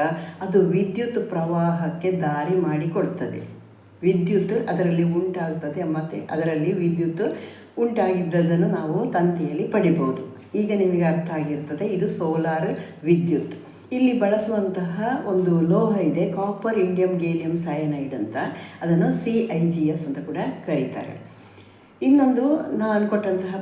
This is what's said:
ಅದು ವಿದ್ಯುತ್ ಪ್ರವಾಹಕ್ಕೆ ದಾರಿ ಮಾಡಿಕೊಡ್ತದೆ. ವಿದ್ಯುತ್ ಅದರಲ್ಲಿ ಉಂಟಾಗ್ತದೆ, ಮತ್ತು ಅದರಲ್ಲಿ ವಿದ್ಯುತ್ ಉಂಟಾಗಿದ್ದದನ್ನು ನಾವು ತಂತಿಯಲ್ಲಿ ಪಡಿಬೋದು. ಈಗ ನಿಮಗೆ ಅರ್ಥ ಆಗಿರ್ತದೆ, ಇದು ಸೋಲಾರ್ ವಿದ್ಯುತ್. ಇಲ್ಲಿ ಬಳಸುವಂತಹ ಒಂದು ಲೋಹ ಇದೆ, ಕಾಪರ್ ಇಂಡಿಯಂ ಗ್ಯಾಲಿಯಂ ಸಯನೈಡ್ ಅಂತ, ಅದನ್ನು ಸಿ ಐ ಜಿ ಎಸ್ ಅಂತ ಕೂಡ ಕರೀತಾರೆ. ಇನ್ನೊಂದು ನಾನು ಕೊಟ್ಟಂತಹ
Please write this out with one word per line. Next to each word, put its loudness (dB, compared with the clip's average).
ಅದು 4
ವಿದ್ಯುತ್ 2
ಪ್ರವಾಹಕ್ಕೆ 0
ದಾರಿ 0
ಮಾಡಿಕೊಡ್ತದೆ. -2
ವಿದ್ಯುತ್ 0
ಅದರಲ್ಲಿ 0
ಉಂಟಾಗ್ತದೆ, -4
ಮತ್ತು -6
ಅದರಲ್ಲಿ 0
ವಿದ್ಯುತ್ 0
ಉಂಟಾಗಿದ್ದದನ್ನು 2
ನಾವು -2
ತಂತಿಯಲ್ಲಿ 0
ಪಡಿಬೋದು. 0
ಈಗ 0
ನಿಮಗೆ 2
ಅರ್ಥ 0
ಆಗಿರ್ತದೆ, -4
ಇದು 0
ಸೋಲಾರ್ 0
ವಿದ್ಯುತ್. 2
ಇಲ್ಲಿ 2
ಬಳಸುವಂತಹ 0
ಒಂದು 2
ಲೋಹ 4
ಇದೆ, 0
ಕಾಪರ್ -2
ಇಂಡಿಯಂ 2
ಗ್ಯಾಲಿಯಂ -2
ಸಯನೈಡ್ -4
ಅಂತ, -6
ಅದನ್ನು 4
ಸಿ 0
ಐ 2
ಜಿ 0
ಎಸ್ 0
ಅಂತ -6
ಕೂಡ -8
ಕರೀತಾರೆ. -4
ಇನ್ನೊಂದು 4
ನಾನು 2
ಕೊಟ್ಟಂತಹ -2